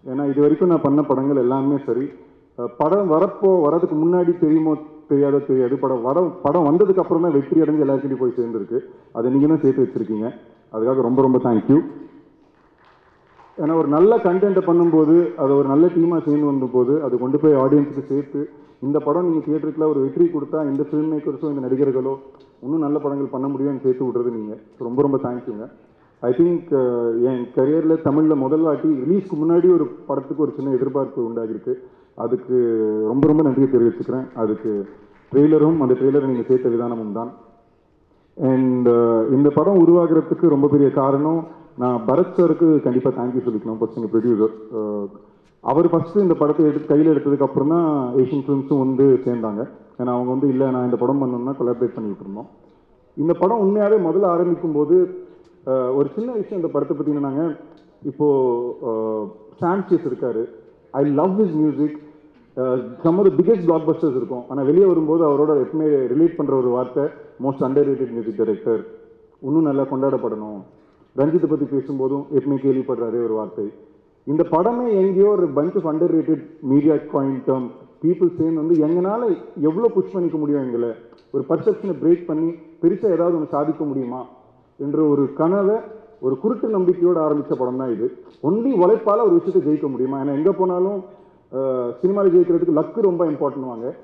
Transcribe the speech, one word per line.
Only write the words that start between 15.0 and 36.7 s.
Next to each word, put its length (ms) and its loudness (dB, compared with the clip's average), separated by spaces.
அதை 220 2
ஒரு 120 2
நல்ல 180 4
டீமாக 360 2
சேர்ந்து 240 0
வந்தபோது, 560 0
அதை 160 -2
கொண்டு 200 0
போய் 140 6
ஆடியன்ஸுக்கு 540 2
சேர்த்து, 440 -6
இந்த 180 -2
படம் 300 0
நீங்க 180 0
தியேட்டருக்குள்ள 420 -2
ஒரு 120 0
வெற்றி 240 2
கொடுத்தா, 380 -4
இந்த 200 -2
ஃபில்ம் 360 -2
மேக்கர்ஸோ 260 -6
இந்த 220 -6
நடிகர்களோ 520 -2
இன்னும் 180 -4
நல்ல 180 -2
படங்கள் 280 -4
பண்ண 200 -6
முடியும்னு 340 -4
சேர்த்து 240 -2
விட்றது 260 -2
நீங்க. 260 -10
So, 80 -10
ரொம்ப 160 -2
ரொம்ப 140 0
தேங்க்யூங்க. 540 -8
I 120 0
think, 280 2
அஹ், 520 0
என் 320 0
கரியரில் 500 2
தமிழ்ல 300 2
முதல் 260 0
வாட்டி 280 0
ரிலீஸ்க்கு 540 0
முன்னாடி 320 4
ஒரு 120 2
படத்துக்கு 360 -4
ஒரு 140 0
சின்ன 180 -4
எதிர்பார்ப்பு 560 -2
உண்டாகிருக்கு. 440 -6
அதுக்கு 640 -2
ரொம்ப 200 2
ரொம்ப 160 4
நன்றியை 260 2
தெரிவிச்சுக்கிறேன். 680 0
அதுக்கு 540 -4
ட்ரெய்லரும், 480 4
அந்த 140 2
ட்ரெய்லரை 300 2
நீங்க 180 -2
சேர்த்த 260 2
விதானமும் 440 -4